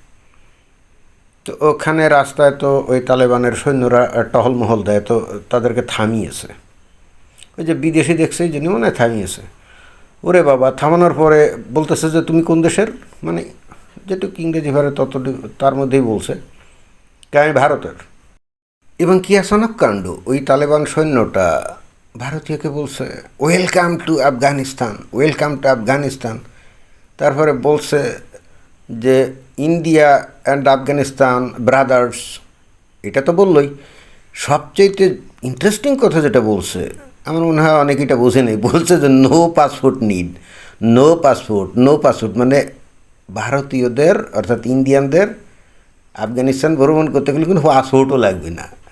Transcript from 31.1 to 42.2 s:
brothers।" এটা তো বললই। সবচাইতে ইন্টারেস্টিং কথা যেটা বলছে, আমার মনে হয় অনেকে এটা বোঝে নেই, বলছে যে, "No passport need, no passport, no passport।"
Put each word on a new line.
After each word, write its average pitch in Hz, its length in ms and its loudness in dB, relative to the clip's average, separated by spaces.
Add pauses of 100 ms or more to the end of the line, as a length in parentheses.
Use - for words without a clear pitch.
brothers।" 123 480 2 (880)
এটা 135 200 -2
তো 170 100 0
বললই। 170 360 4 (640)
সবচাইতে 190 840 0 (260)
ইন্টারেস্টিং 202 540 -2
কথা 151 240 2
যেটা 131 200 2
বলছে, 95 500 -2 (340)
আমার 160 180 -4
মনে 160 200 2
হয় 156 100 4
অনেকে 143 300 2
এটা 135 140 0
বোঝে 123 260 4
নেই, 113 140 0
বলছে 156 400 0
যে, 143 100 2
"No 135 240 6
passport 151 680 2
need, 95 260 -2 (580)
no 135 400 4
passport, 107 600 0
no 147 180 4
passport।" 110 360 0